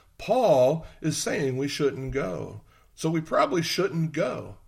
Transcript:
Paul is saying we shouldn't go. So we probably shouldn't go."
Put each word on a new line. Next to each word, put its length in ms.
Paul 720
is 140
saying 400
we 120
shouldn't 440
go. 500
So 160
we 100
probably 420
shouldn't 500
go." 440